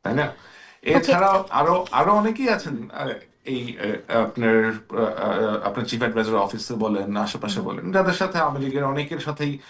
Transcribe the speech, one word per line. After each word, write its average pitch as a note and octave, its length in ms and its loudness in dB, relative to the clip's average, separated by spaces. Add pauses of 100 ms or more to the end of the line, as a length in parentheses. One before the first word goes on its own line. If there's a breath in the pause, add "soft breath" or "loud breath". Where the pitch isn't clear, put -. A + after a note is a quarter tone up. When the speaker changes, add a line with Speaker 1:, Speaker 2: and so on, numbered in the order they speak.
Speaker 1:
তাই G2+ 120 -2
না? C#3+ 80 2
Speaker 2:
ওকে। - 680 -8
Speaker 1:
এছাড়াও G3 600 4
আরো, F3 400 2
আরো D#3+ 220 4
অনেকেই A3+ 360 2
আছেন, F3+ 420 -4
আহ, C#3 180 -8 (360)
এই, A#2+ 340 -6
আহ, G#2 380 -4
আপনার, A2+ 500 4
আহ, A2 320 -4
আহ, G#2+ 680 0
আপনার A2 180 -4
চিফ A#2 140 -4
অ্যাডভাইজার A2+ 340 0
অফিসে G#2 400 0
বলেন, G2+ 420 -2
আশেপাশে G#2 440 -2
Speaker 2:
হুম। F#2+ 80 -6
Speaker 1:
বলেন, F2 240 -6
যাদের F#3 200 4
সাথে F#3+ 260 -2
আওয়ামী C#3 260 0
লীগের C#3 200 -2
অনেকের C#3+ 340 -4
সাথেই D3 400 -4 (120)